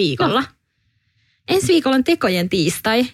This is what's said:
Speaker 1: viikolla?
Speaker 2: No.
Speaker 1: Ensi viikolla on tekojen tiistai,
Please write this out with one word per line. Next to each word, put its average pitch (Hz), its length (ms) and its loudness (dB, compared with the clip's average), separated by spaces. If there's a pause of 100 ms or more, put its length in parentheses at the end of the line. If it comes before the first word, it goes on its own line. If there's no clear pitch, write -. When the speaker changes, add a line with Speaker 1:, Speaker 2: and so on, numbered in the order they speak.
Speaker 1:
viikolla? 190 400 -2
Speaker 2:
No. 277 60 -6 (1040)
Speaker 1:
Ensi 381 240 0
viikolla 262 240 2
on 254 80 2
tekojen 185 440 0
tiistai, 214 640 0